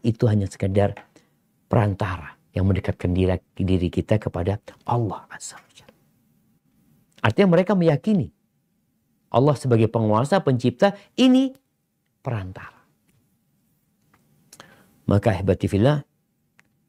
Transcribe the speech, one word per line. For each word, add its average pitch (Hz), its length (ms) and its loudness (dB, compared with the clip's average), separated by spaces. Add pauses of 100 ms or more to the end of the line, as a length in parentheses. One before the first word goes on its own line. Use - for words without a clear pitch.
itu 120 240 0
hanya 104 240 2
sekedar 101 480 -2 (720)
perantara 95 640 -2 (160)
yang 92 160 -2
mendekatkan 92 480 -2
diri, 92 240 0 (160)
diri 92 340 0
kita 107 300 -2
kepada 95 400 -4 (240)
Allah 117 480 -4
Azza - 240 -18
wa - 160 -20
Jalla. - 260 -20 (1300)
Artinya 175 320 2
mereka 185 240 2
meyakini 160 580 0 (920)
Allah 135 280 2
sebagai 113 320 2
penguasa, 113 520 0
pencipta, 131 520 0 (240)
ini 262 340 2 (720)
perantara. 98 580 -10 (2250)
Maka, 101 300 2
ahibati 95 340 -2
fillah, 135 320 2 (880)